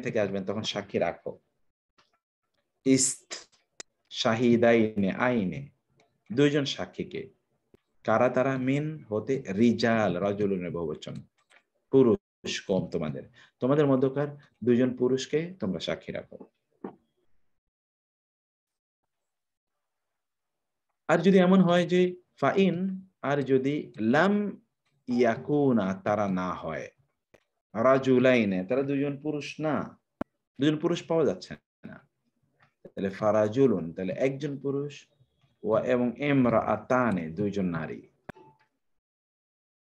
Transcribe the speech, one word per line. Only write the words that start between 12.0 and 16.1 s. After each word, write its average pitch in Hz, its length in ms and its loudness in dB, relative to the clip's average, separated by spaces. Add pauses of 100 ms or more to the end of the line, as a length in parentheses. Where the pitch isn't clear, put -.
পুরুষ - 140 -6 (100)
কম 92 140 0 (120)
তোমাদের, 76 300 -6 (380)
তোমাদের 143 300 2
মধ্যকার 135 360 0 (380)
দুইজন 123 240 4 (100)
পুরুষকে 131 380 0 (220)
তোমরা 92 260 -4
সাক্ষী - 320 -6